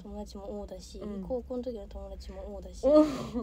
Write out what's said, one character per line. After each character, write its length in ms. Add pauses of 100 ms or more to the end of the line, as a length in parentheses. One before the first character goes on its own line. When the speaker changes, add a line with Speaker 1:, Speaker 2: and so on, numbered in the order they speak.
Speaker 1:
友 180
達 160
も 240
O 60
だ 140
し、 180
Speaker 2:
う 80
ん。 80
う 40
ん。 40
Speaker 1:
高 200
校 140
の 60
時 160
の 80
友 240
達 220
も 240
O 40
だ 140
し、 100
Speaker 2:
お。 200 (380)